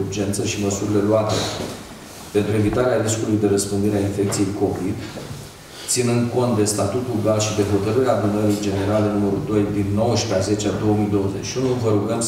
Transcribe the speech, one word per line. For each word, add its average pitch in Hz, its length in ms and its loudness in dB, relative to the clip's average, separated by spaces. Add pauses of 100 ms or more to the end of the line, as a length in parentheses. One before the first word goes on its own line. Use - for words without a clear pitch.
urgență 101 400 -2 (100)
și 101 160 -4
măsurile 101 440 0
luate - 260 2 (960)
pentru 101 260 2
evitarea 113 460 2
riscului 110 360 0
de 101 120 4
răspândire 101 420 0
a 98 120 2
infecției 98 540 0
covid, 92 340 0 (960)
ținând 120 300 2 (120)
cont 123 260 2
de 104 140 4
statutul - 520 -2
gal 107 200 2
și 104 120 -2
de 101 140 4
hotărârea 110 440 2
adunării 104 520 0
generale 101 480 2
numărul 98 340 0
doi 104 140 4 (140)
din 98 100 0 (120)
nouăsprezece 113 400 2
a 98 100 -2
zece 104 180 0
a 95 140 -2
două 107 180 4
mii 101 160 0
douăzeci 98 340 -2
și - 100 -6
unu, 127 240 0
vă 110 140 2
rugăm 110 300 0